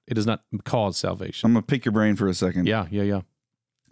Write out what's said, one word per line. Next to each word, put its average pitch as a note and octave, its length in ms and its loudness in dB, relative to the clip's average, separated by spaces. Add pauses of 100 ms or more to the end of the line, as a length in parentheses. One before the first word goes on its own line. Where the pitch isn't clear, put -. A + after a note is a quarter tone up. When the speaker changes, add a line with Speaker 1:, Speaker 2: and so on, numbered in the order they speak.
Speaker 1:
it - 80 -4
does A2 120 0
not A2 160 -2 (220)
cause G#2 320 0
salvation. F#2+ 500 -4
Speaker 2:
I'm A2+ 80 6
gonna A2 80 2
pick C3 220 -2
your A#2 80 0
brain G#2+ 240 4
for G2+ 120 2
a F#2 60 0
second. F2+ 320 0
Speaker 1:
Yeah, G#2+ 240 0
yeah, G2+ 120 -2
yeah. G2+ 180 0 (720)